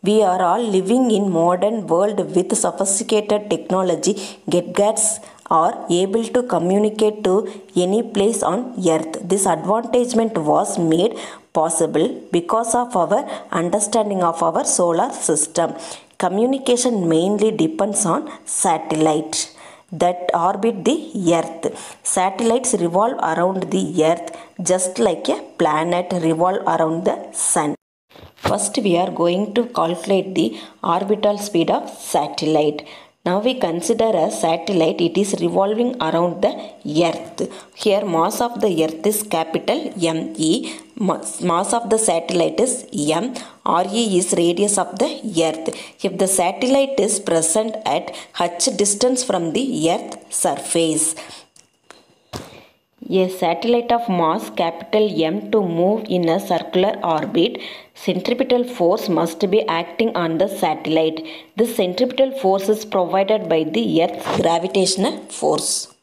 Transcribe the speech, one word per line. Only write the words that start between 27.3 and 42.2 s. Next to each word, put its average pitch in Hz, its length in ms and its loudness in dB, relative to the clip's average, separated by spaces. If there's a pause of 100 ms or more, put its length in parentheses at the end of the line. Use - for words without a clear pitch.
sun. - 420 -2 (640)
First, - 420 -2
we 196 180 4
are 185 140 2
going 180 440 0
to 240 120 2
calculate 185 680 0
the - 240 0 (240)
orbital 202 540 0
speed 170 340 0
of 285 180 -2
satellite. 151 960 -2 (360)
Now 180 180 0
we 240 200 0
consider 220 540 0
a 170 160 2
satellite, 165 720 0
it 170 160 0
is 196 240 0
revolving 208 580 0
around 165 400 0
the 226 120 2 (520)
earth. - 480 -4 (220)
Here 208 280 2
mass 175 380 0
of 240 220 -2
the 170 220 2
earth 156 220 -4
is 208 160 0
capital 170 720 -2 (100)
M 160 360 -2
E, 170 360 0 (240)
mass, - 440 -2
mass 175 320 0
of 233 160 -2
the 220 80 4
satellite 175 600 0